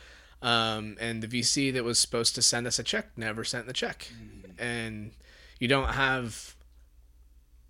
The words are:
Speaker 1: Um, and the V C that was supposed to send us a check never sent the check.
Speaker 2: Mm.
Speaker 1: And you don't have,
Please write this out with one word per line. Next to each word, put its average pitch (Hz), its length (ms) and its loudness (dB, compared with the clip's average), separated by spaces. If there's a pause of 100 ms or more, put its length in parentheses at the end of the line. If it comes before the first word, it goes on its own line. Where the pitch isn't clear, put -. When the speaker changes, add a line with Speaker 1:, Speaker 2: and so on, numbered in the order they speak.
(420)
Speaker 1:
Um, 113 600 2
and 113 200 -4
the 110 60 -4
V 120 160 0
C 135 280 4
that 127 120 0
was 117 160 2
supposed - 360 2
to 123 60 -2
send 120 240 4
us 123 140 0
a 120 40 -4
check - 340 -2
never 113 260 -4
sent 117 240 -4
the 127 60 -8
check. - 400 -4
Speaker 2:
Mm. 104 440 -18
Speaker 1:
And 110 540 -4 (480)
you 120 80 2
don't 135 220 4
have, 131 640 0 (1160)